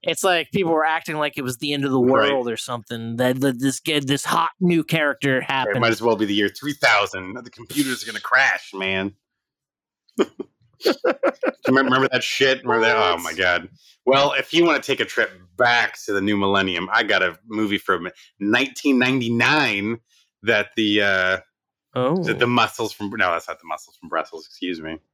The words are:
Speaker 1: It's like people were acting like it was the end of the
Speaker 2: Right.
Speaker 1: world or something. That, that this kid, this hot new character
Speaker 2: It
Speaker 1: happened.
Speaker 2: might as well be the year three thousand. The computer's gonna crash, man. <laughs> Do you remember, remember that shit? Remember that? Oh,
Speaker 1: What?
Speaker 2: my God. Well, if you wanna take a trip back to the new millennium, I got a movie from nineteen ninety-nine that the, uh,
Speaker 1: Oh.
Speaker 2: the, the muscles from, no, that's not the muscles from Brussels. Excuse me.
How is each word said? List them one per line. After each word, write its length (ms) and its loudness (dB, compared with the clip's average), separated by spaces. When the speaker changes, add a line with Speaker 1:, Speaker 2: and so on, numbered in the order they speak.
Speaker 1:
It's 200 -4
like 300 2
people 200 2
were 120 2
acting 320 -2
like 200 -2
it 60 -6
was 160 -6
the 140 -4
end 120 -2
of 60 0
the 100 2
Speaker 2:
Right. 300 4
Speaker 1:
world 180 -2
or 80 -6
something. 600 -8
That, 240 0
that 180 0
this 220 -2
kid, 260 -2
this 180 -2
hot 360 -2
new 240 2
character 540 0
Speaker 2:
It 60 -4
Speaker 1:
happened. 360 -2
Speaker 2:
might 100 4
as 100 -2
well 160 2
be 80 0
the 100 -2
year 140 2
three 240 -8
thousand. 720 0
The 80 -20
computer's 540 -4
gonna 160 -10
crash, 520 0
man. 420 -4
<laughs> 460 -20
Do 100 2
you 80 4
remember, 240 4
remember 220 2
that 100 0
shit? 420 2
Remember 220 2
that? 100 4
Oh, 180 4
Speaker 1:
What? 100 -6
Speaker 2:
my 100 -6
God. 340 0
Well, 320 4
if 160 -6
you 100 6
wanna 160 2
take 200 -4
a 40 2
trip 280 -2
back 480 2
to 80 -4
the 80 0
new 160 0
millennium, 560 0
I 100 2
got 200 2
a 140 -2
movie 300 -2
from 300 -2
nineteen 600 0
ninety-nine 1000 0
that 320 2
the, 260 2
uh, 360 2
Speaker 1:
Oh. 280 0
Speaker 2:
the, 120 -2
the 120 2
muscles 460 -2
from, 180 -10
no, 220 0
that's 160 -4
not 100 -12
the 80 -20
muscles 300 -12
from 120 -20
Brussels. 380 -6
Excuse 340 -8
me. 180 -12